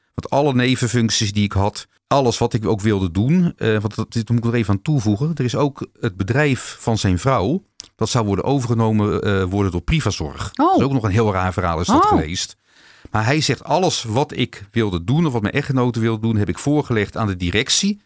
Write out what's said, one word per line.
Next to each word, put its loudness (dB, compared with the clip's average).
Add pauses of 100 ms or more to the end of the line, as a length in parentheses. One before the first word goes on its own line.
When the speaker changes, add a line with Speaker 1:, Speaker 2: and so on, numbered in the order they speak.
(140)
Speaker 1:
Want -10
alle 2
nevenfuncties 0
die 2
ik -2
had, -2 (200)
alles 2
wat 0
ik -2
ook 0
wilde 0
doen, 2
eh, 0
want -4
dat, -6
dit -4
moet 2
ik -2
er 0
even 0
aan -4
toevoegen. 0
Er -2
is -2
ook -2 (140)
het -4
bedrijf 0
van 0
zijn 2
vrouw, 0 (320)
dat -2
zou 0
worden 0
overgenomen, 0
eh, 0
worden 0
door -2
Privazorg. -4
Speaker 2:
Oh. 2
Speaker 1:
Dat 4
is 4
ook 0
nog 0
een 0
heel 2
raar 0
verhaal -2
is -2
dat 2
Speaker 2:
Oh. 2
Speaker 1:
geweest. -2 (540)
Maar 0
hij 2
zegt, -2
alles 0
wat -2
ik -4
wilde 0
doen 2
of 0
wat -2
mijn -2
echtgenote 0
wilde 0
doen, 2
heb 2
ik -4
voorgelegd 0
aan -2
de -2
directie 0